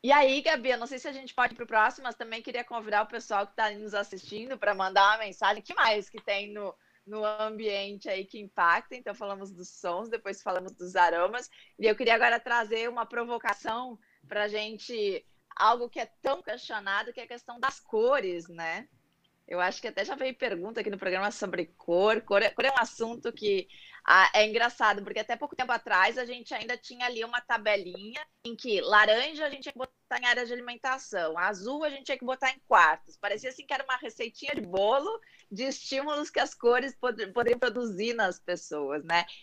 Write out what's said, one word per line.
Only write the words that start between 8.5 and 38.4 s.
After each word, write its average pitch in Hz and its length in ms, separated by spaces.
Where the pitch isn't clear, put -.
Então, 240 180
falamos 196 380
dos 180 180
sons, 185 380
depois 220 340
falamos 185 300
dos 180 240
aromas. 180 540
E 202 80
eu 214 120
queria 233 180
agora 233 240
trazer 233 500
uma 233 160
provocação 240 920
pra 208 220
gente, 214 760
algo 240 360
que - 100
é - 100
tão 277 200
questionado, 214 680
que 247 80
é 233 40
a 226 40
questão 240 320
das 269 220
cores, 214 680
né? 170 400
Eu 175 140
acho 180 220
que 233 80
até 196 160
já 269 100
veio 262 180
pergunta 220 460
aqui 214 100
no 202 80
programa 190 320
sobre 190 360
cor. 208 440
Cor 202 200
é, 214 80
cor - 140
é 262 80
um 269 80
assunto 233 540
que, 202 340
ah, 185 280
é 214 140
engraçado, 220 560
porque 196 160
até 277 160
pouco 233 180
tempo - 200
atrás 220 440
a 254 60
gente 240 300
ainda 226 240
tinha 247 280
ali 233 200
uma 240 160
tabelinha 208 840
em 233 100
que 214 240
laranja 214 680
a 294 40
gente 269 140
tinha 285 100
que - 40
botar - 440
em 247 40
área 247 200
de 233 80
alimentação, 240 840
azul 208 460
a 302 60
gente 277 160
tinha 277 120
que 262 60
botar 262 280
em 254 80
quartos. 165 480
Parecia 214 320
assim 269 160
que - 80
era 262 100
uma 262 140
receitinha 277 580
de 254 60
bolo 226 580
de 208 120
estímulos 285 640
que - 100
as - 140
cores 247 420
pod-, 220 380
poderiam 240 260
produzir 233 540
nas 202 260
pessoas, 151 640